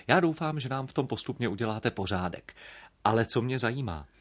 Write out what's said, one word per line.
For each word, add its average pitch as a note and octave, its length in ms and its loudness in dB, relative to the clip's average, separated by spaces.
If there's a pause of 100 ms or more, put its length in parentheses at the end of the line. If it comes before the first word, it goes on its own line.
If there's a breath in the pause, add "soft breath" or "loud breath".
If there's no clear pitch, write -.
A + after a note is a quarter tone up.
Já E3+ 140 6
doufám, D#3 400 0
že B2+ 80 -6
nám C3+ 180 -4
v - 60 -18
tom C#3 140 0
postupně - 420 -2
uděláte A2 420 -2
pořádek. F#2 640 -4 (500 loud breath)
Ale A2+ 220 4
co - 160 2
mě C3 160 0
zajímá, A#2 480 -2 (140 soft breath)